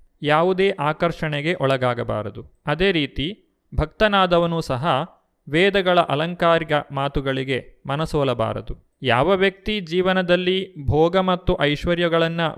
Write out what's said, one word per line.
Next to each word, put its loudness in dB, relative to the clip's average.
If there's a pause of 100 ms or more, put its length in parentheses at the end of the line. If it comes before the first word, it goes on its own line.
(220)
ಯಾವುದೇ 2 (120)
ಆಕರ್ಷಣೆಗೆ -2
ಒಳಗಾಗಬಾರದು. -2 (240)
ಅದೇ 0
ರೀತಿ -2 (460)
ಭಕ್ತನಾದವನೂ 2
ಸಹ -4 (640)
ವೇದಗಳ 2
ಅಲಂಕಾರಿಕ 0 (180)
ಮಾತುಗಳಿಗೆ -4 (280)
ಮನಸೋಲಬಾರದು. -2 (280)
ಯಾವ 2
ವ್ಯಕ್ತಿ 0
ಜೀವನದಲ್ಲಿ 0 (280)
ಭೋಗ 2
ಮತ್ತು 0
ಐಶ್ವರ್ಯಗಳನ್ನ 0 (160)